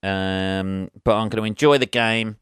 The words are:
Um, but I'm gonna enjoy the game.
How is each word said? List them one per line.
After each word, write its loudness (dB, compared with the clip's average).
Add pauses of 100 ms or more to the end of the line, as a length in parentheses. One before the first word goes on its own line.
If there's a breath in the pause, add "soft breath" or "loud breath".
Um, -2 (120)
but 2
I'm -2
gonna -4
enjoy 4
the 2
game. 0